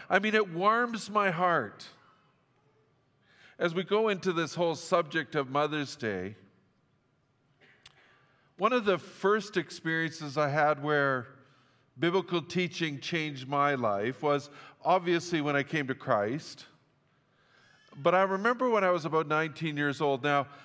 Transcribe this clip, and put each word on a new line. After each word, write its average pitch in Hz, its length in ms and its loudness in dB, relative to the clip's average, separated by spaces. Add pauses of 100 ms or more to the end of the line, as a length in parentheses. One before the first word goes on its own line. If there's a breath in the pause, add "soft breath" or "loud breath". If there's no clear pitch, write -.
I 190 120 4
mean, 214 160 0
it 208 140 2
warms 214 600 0
my 202 200 2
heart. 165 580 0 (1700 soft breath)
As 170 160 -2
we 180 100 -2
go 214 240 2
into 190 240 -2
this 160 240 -2
whole 170 180 0
subject 160 600 -2
of 139 120 -2
Mother's 147 460 -2
Day, 101 400 -6 (2250 soft breath)
one 269 140 2
of 240 120 2
the 190 140 4
first 202 580 0
experiences 160 800 -4
I 151 120 2
had 147 340 2
where 139 460 0 (680 soft breath)
biblical 175 460 0
teaching 170 560 -4
changed 147 500 -6
my 143 280 2
life 113 440 -2
was 143 300 0 (340 loud breath)
obviously 170 560 2
when 143 140 0
I 139 80 2
came 143 240 -4
to 127 80 -4
Christ. 120 720 -2 (1300 soft breath)
But 170 200 2
I 190 60 6
remember 220 460 0
when 214 140 2
I 185 80 2
was 170 140 0
about 160 240 0
nineteen 156 480 -2
years 143 240 -2
old. 139 240 0
Now, 143 240 2 (160 loud breath)